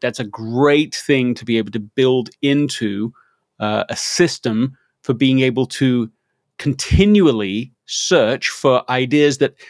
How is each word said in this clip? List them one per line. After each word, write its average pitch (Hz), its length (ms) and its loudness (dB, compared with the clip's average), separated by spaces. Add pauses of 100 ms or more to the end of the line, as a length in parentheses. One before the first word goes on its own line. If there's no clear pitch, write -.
that's 123 180 -4
a 123 60 -8
great 131 680 0
thing 127 420 0
to 120 100 -14
be 117 120 0
able 104 140 -4
to 113 80 -6
build 127 500 0 (120)
into, 127 720 -2 (460)
uh, 107 280 -2
a - 80 -10
system 131 840 -2 (240)
for - 120 -4
being 131 260 2
able 131 260 0 (140)
to 123 320 0 (460)
continually 135 1120 2 (140)
search 127 640 0
for 127 400 0
ideas 131 480 2
that - 180 0 (140)